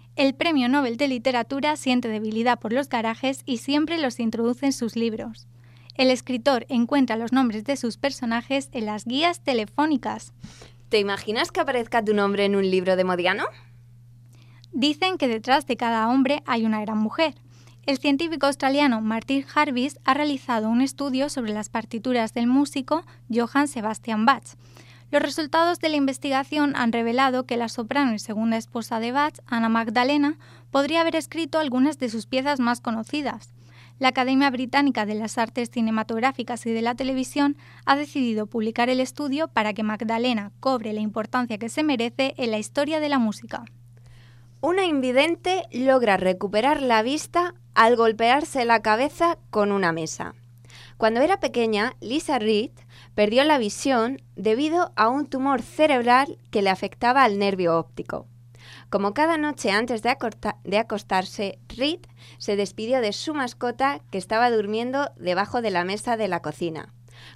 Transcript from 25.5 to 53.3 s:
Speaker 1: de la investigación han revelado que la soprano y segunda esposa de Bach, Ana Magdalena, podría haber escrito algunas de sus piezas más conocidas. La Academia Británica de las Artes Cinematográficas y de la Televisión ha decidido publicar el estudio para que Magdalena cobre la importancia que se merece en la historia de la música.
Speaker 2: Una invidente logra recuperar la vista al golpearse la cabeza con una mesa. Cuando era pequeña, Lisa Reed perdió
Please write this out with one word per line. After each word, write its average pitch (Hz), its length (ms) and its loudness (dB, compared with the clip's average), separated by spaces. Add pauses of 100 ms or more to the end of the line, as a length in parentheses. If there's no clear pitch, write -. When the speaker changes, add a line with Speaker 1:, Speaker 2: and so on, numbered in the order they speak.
Speaker 1:
de 320 100 -2
la 302 80 0
investigación 277 800 0
han 233 160 0
revelado 254 540 0
que 247 100 -4
la 233 140 -4
soprano 254 420 0
y 214 60 -4
segunda 226 400 -2
esposa 226 420 -6
de 233 120 -4
Bach, 294 340 0
Ana 226 240 0
Magdalena, 247 640 2 (340)
podría 285 300 2
haber 330 160 2
escrito 320 420 -4
algunas 277 400 0
de 247 120 -4
sus 220 160 -6
piezas 262 340 -2
más 240 220 0
conocidas. 233 720 -6 (440)
La 262 100 2
Academia 262 420 4
Británica 254 560 2
de 214 80 -4
las 214 240 -4
Artes 233 320 -2
Cinematográficas 226 960 -2
y 226 60 -2
de 226 100 -2
la 240 140 -2
Televisión 269 600 0 (300)
ha 277 100 4
decidido 247 500 -2
publicar 226 440 -2
el 254 100 0
estudio 294 480 -4
para 214 240 0
que 214 120 -4
Magdalena 226 760 -2
cobre 240 320 -2
la 214 80 -4
importancia 220 560 -4
que 226 140 -8
se 302 120 -2
merece 262 540 0
en 240 140 -2
la 214 80 0
historia 285 420 -2
de 302 80 -2
la 277 100 2
música. 226 460 -4 (960)
Speaker 2:
Una 359 240 2
invidente 320 880 2
logra 247 440 4
recuperar 202 640 2
la 233 200 4
vista 311 520 -2 (200)
al 226 200 6
golpearse 233 680 2
la 233 160 4
cabeza 285 580 0 (120)
con 202 200 2
una 190 220 2
mesa. 160 420 -8 (600)
Cuando 226 240 2
era 370 200 2
pequeña, 233 600 0
Lisa 269 380 -2
Reed 214 320 0 (440)
perdió 214 300 4